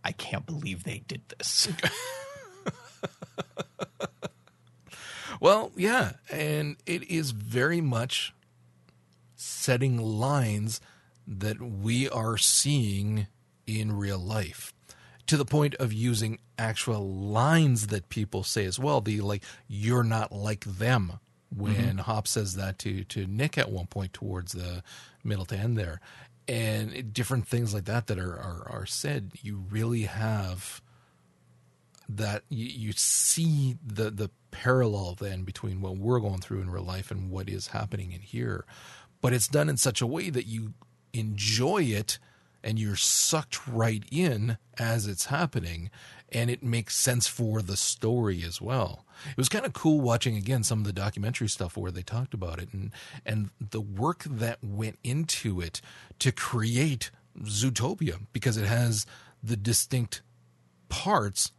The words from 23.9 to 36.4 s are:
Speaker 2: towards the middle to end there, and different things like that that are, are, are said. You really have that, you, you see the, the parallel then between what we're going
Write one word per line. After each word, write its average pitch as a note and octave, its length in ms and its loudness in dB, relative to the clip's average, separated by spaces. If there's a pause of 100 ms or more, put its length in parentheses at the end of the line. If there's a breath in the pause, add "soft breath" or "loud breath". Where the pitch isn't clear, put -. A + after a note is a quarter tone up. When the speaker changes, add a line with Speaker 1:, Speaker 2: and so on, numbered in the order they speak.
Speaker 2:
towards F#2 400 -6
the F2+ 320 -6 (400 loud breath)
middle G2 220 -2
to - 100 -4
end A2+ 200 0
there, F2 240 -4 (460 loud breath)
and A2 680 -2
different A#2+ 360 -2
things A#2 260 0
like G2 120 -4
that A2+ 200 -2
that G2+ 140 -2
are, F2+ 180 -6
are, F2 320 -8
are - 160 -6
said. C#3 460 -4 (100)
You G#2 280 -6
really A2+ 320 0
have G2+ 800 -2 (1300 soft breath)
that, G#2 400 -2
you, A#2 180 -4
you A2 260 -6
see D3 920 2
the, G#2+ 260 -2
the G#2 200 -4 (200)
parallel G#2 640 2
then F#2+ 300 -6
between F#2+ 360 -6
what F#2 160 -4
we're A#2 240 2
going G2 200 -2